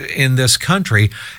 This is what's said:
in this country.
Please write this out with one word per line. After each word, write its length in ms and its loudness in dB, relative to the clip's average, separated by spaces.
in 200 2
this 200 2
country. 540 2